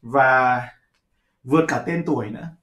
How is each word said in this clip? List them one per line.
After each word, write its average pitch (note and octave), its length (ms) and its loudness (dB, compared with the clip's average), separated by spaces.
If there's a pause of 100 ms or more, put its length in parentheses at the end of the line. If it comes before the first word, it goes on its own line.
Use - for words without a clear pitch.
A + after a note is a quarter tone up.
và B2+ 600 2 (800)
vượt D#3 240 4
cả A#2 180 -2
tên E3+ 200 -4
tuổi B2 240 -4
nữa. A#2+ 180 -12 (160)